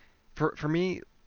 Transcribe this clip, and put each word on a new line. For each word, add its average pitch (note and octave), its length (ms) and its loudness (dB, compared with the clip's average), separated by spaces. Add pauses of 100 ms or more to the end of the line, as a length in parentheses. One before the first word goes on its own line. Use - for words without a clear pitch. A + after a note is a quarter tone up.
(360)
for, D3+ 200 2
for D3+ 140 -4
me, F3 320 0 (260)